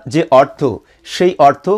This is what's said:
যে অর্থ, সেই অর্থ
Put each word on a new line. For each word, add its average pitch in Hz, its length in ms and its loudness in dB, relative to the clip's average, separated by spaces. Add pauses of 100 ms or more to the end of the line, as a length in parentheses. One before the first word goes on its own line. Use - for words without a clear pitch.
(140)
যে 160 80 0 (180)
অর্থ, 139 200 -4 (540)
সেই 185 240 0
অর্থ 143 280 2 (100)